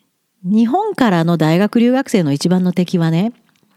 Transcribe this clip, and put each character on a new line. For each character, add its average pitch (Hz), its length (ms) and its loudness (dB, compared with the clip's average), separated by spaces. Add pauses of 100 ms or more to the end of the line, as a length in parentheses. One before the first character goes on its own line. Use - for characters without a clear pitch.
(420)
日 214 240 0
本 381 280 -2
か 233 160 0
ら 170 140 0
の 170 120 0
大 156 220 2
学 208 220 0
留 240 120 2
学 269 160 -2
生 196 140 0
の 143 100 0
一 143 160 -2
番 180 140 0
の 180 100 -2
敵 180 260 -2
は 165 120 0
ね、 196 220 -2 (440)